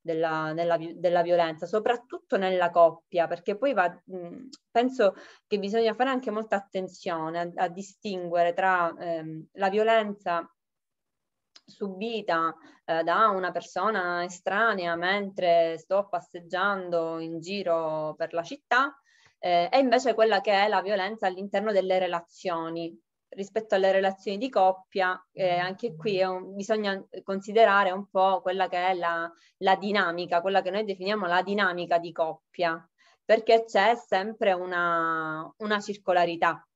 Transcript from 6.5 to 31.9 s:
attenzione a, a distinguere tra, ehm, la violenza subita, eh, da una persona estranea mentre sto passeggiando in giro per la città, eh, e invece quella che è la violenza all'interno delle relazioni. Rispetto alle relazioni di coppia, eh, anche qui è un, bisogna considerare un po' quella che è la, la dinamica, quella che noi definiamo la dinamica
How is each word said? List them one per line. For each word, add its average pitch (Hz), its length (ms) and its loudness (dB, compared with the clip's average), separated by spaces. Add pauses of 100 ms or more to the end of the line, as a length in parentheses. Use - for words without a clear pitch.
attenzione 180 840 -6
a, 175 240 -4
a 175 40 -2
distinguere 175 840 -2
tra, 180 440 2
ehm, 160 580 -8
la 196 160 0
violenza 208 760 0 (1200)
subita, 190 840 -4 (300)
eh, 165 180 -2
da 180 260 4
una 185 240 -2
persona 175 720 -2
estranea 185 720 -2
mentre 175 840 2
sto 190 300 -2
passeggiando 175 1120 -4
in 165 200 -8
giro 165 760 -4
per 160 180 -8
la 165 80 -2
città, 269 520 -2 (440)
eh, 175 340 2
e 262 60 6
invece 254 360 4
quella 220 260 4
che 208 120 0
è 196 160 4
la 196 140 2
violenza 202 440 -2
all'interno 196 460 -2
delle 185 260 2
relazioni. 170 960 -4 (380)
Rispetto 202 440 -4
alle 190 160 4
relazioni 196 460 0
di 254 120 -4
coppia, 190 800 0
eh, 180 260 0
anche 185 380 -4
qui 185 240 -2
è 185 60 4
un, 185 320 -6
bisogna 202 440 -2 (220)
considerare 196 680 4
un 196 180 -6
po' 190 320 2
quella 185 260 0
che 180 200 -2
è 190 60 2
la, 170 360 -2 (280)
la 190 180 4
dinamica, 175 640 0
quella 190 220 2
che 185 80 -4
noi 208 140 -2
definiamo 196 420 -4
la 175 160 2
dinamica 180 560 0